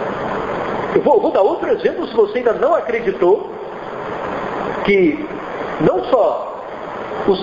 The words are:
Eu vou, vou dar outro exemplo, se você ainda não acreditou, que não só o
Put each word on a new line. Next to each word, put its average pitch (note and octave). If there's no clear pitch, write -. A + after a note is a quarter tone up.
Eu -
vou, C4
vou D#4
dar A3+
outro D#4+
exemplo, C#4
se -
você A3+
ainda A#3+
não B3
acreditou, A3
que F3+
não D#4
só -
o G3